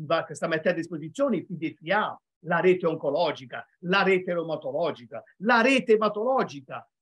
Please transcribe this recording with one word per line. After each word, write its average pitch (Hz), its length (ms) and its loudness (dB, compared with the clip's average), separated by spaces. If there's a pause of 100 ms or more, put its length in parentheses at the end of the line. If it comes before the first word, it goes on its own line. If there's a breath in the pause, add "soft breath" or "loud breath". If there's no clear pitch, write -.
(260)
che 156 80 -12
sta 175 120 -6
mettendo 165 320 0
a 165 40 -4
disposizione 170 540 -2
i 156 100 -4
P 185 80 -8
D 156 200 -6
T 156 160 -8
A, 185 280 0 (280)
la 170 140 0
rete 180 260 4
oncologica, 147 800 -2 (140)
la 190 220 2
rete 185 320 2
reumatologica, 147 880 -4 (160 soft breath)
la 226 240 4
rete 247 320 4
ematologica. 208 920 -2 (160)